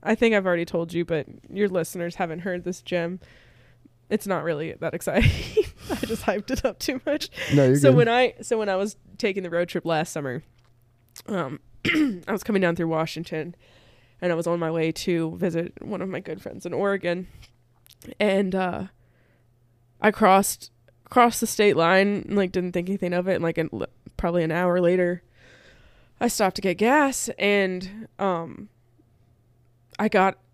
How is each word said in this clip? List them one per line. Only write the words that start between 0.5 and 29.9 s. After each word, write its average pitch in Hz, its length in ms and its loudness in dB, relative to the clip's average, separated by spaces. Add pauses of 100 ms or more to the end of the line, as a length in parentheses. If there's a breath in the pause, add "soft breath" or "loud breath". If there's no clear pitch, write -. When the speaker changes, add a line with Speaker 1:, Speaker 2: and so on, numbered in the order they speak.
Speaker 1:
told 170 280 -4
you, 170 120 -2
but 160 220 -4 (260)
your 202 160 0
listeners 170 480 -4
haven't 165 240 -6
heard 175 240 -6
this 180 180 -8
gem. 175 380 -4 (880 soft breath)
It's - 160 -2
not 180 180 -2
really 156 360 -4
that - 140 -6
exciting. 180 360 2
<laughs> - 600 -4
I 392 40 -2 (120)
just 220 180 -4
hyped 208 260 -2
it 254 140 -4
up 226 160 -2
too 262 260 -4
much. 302 240 -4 (240 loud breath)
Speaker 2:
No, 139 120 8
you're 127 100 6
Speaker 1:
So 139 140 8
Speaker 2:
good. 131 60 8
Speaker 1:
when 233 120 6
I, 240 340 4
so 226 160 -2
when 214 100 -2
I 190 80 2
was 202 200 -2 (220)
taking 196 240 -2
the 175 80 -6
road 175 180 0
trip 175 180 -4
last 165 260 0
summer, 143 300 -6 (840)
um, 160 340 -6 (120)
<clears throat> - 140 -8
I 262 460 0
was 196 120 -4
coming 202 180 0
down 170 140 2
through 170 120 -2
Washington, 160 680 -6 (680 soft breath)
and 180 100 -2
I 170 40 0
was 165 120 -4
on 170 140 0
my 165 100 -2
way 165 220 0
to 165 440 -2
visit 170 440 -2
one 202 220 -8
of 190 60 -6
my 180 120 -6
good 160 220 -12
friends - 240 -12
in 175 80 -6
Oregon, 185 520 -2 (960 soft breath)
and, 196 340 2
uh, 185 300 -2 (1160)
I 214 100 4
crossed, 196 600 4 (380)
crossed 240 320 4
the 240 60 -2
state 208 300 4
line 190 520 2
and, 202 80 -2
like, 190 160 0
didn't 180 200 -4
think 175 160 -4
anything 190 240 -4
of 180 160 -2
it. 190 80 2
And, - 80 -2
like, 165 140 -2
an, 165 140 -2
l-, - 140 -6 (300)
probably 175 280 0
an 160 80 -2
hour 175 280 2
later, 175 420 2 (1000 soft breath)
I - 80 0
stopped 202 280 0
to 202 60 -10
get 180 160 -2
gas, 262 600 2
and, 196 680 -2 (100)
um, 180 500 -4 (1300)